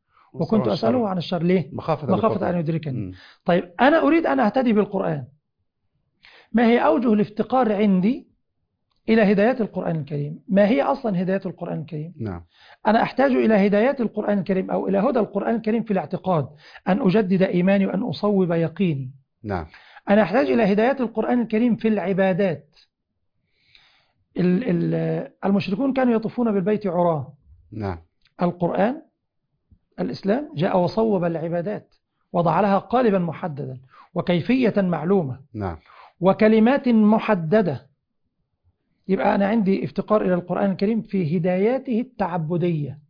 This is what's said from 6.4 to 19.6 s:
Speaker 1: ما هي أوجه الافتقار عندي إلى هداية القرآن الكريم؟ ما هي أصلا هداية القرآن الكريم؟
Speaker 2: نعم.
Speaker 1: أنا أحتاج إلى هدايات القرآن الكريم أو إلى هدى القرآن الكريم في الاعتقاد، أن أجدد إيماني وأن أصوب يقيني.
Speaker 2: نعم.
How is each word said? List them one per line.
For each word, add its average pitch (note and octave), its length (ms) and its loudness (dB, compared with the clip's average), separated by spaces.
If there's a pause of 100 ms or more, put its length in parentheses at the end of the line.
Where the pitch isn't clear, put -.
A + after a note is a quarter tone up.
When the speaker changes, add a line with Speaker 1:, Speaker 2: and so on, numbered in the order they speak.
Speaker 1:
ما A#3 120 4
هي A#3+ 200 4
أوجه B3+ 280 2
الافتقار G#3+ 600 0
عندي G3+ 540 2 (840)
إلى A3 220 4
هداية G#3+ 280 2
القرآن F3+ 360 -4
الكريم؟ D3 520 -6
ما G3+ 200 4
هي C4+ 140 2
أصلا A3 400 -2
هداية F#3+ 240 -2
القرآن F3 340 -8
الكريم؟ D#3 380 -10
Speaker 2:
نعم. F#2 280 -8 (420)
Speaker 1:
أنا G#3+ 140 4
أحتاج B3+ 300 0
إلى A3 360 4
هدايات A#3+ 340 2
القرآن G#3 380 -2
الكريم F#3+ 320 -2
أو F#3+ 160 -2
إلى F#3+ 100 0
هدى A#3+ 220 0
القرآن G#3 360 -2
الكريم A3 280 -2
في A3 80 -6
الاعتقاد، E3+ 580 -2 (380)
أن F#3+ 140 2
أجدد F#3+ 420 2
إيماني F#3+ 420 2
وأن G3 180 -2
أصوب F#3+ 480 0
يقيني. D#3+ 600 -2 (320)
Speaker 2:
نعم. F#2+ 220 -6 (440)